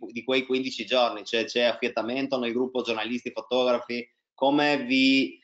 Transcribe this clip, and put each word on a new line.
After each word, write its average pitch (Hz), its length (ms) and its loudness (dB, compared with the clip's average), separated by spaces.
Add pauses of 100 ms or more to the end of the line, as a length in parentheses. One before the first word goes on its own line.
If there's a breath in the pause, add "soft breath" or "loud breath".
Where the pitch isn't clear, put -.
(100)
di 117 140 -10
quei 131 200 2
quindici 127 400 -2
giorni, 113 400 0
cioè 113 200 0
c'è 120 180 -2
affiatamento 120 760 -2
nel 120 160 -2
gruppo 127 300 -2
giornalisti, 120 480 -4
fotografi, 120 760 -2 (300)
come 143 480 2
vi 131 600 2